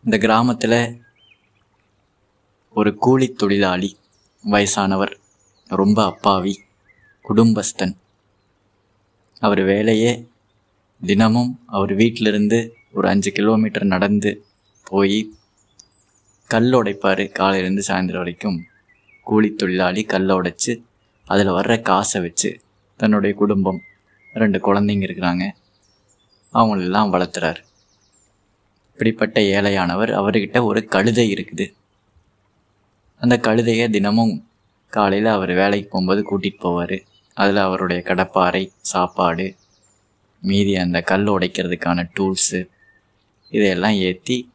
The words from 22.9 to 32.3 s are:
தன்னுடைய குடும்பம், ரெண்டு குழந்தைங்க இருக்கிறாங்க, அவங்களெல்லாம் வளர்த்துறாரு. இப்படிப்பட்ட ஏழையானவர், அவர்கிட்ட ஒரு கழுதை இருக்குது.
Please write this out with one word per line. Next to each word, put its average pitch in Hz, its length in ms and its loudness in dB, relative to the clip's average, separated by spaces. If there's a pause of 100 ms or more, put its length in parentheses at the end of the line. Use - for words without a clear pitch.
தன்னுடைய 104 400 0
குடும்பம், 98 460 0 (520)
ரெண்டு 107 240 0
குழந்தைங்க 101 480 0
இருக்கிறாங்க, 90 440 -4 (1040)
அவங்களெல்லாம் 104 580 0
வளர்த்துறாரு. 90 520 -2 (1300)
இப்படிப்பட்ட 113 480 -2
ஏழையானவர், 98 680 0
அவர்கிட்ட 101 540 0
ஒரு 107 200 0
கழுதை 110 480 0
இருக்குது. 95 420 -8 (1400)